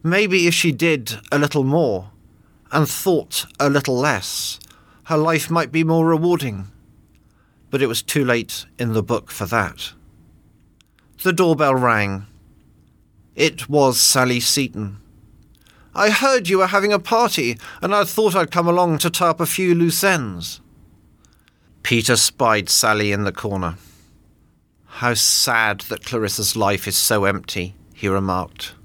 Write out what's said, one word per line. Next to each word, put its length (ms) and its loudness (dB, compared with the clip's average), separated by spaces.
Maybe 440 2
if 80 2
she 180 2
did 480 -2
a 80 2
little 260 0
more 460 0
and 160 2
thought 560 -2
a 100 2
little 300 0
less, 600 -4
her 140 0
life 320 0
might 220 -2
be 120 0
more 220 2
rewarding. 640 0
But 140 -2
it 60 0
was 140 -4
too 220 -2
late 400 -2
in 160 -2
the 80 2
book 280 -4
for 160 -8
that. 460 -4
The 120 2
doorbell 400 4
rang. 500 2
It 340 0
was 320 4
Sally 400 2
Seton. 560 -4
"I 180 2
heard 380 2
you 100 2
were 100 4
having 240 2
a 80 2
party, 580 0
and 100 -2
I 120 2
thought 320 0
I'd 160 0
come 160 2
along 300 2
to 120 0
tie 180 0
up 120 -2
a 40 0
few 300 0
loose 300 0
ends." 560 -2
Peter 340 2
spied 520 0
Sally 420 2
in 140 -2
the 80 -2
corner. 440 -4
"How 140 0
sad 720 0
that 160 -8
Clarissa's 500 -4
life 320 0
is 100 -4
so 280 0
empty," 500 -4
he 160 -8
remarked. 680 -4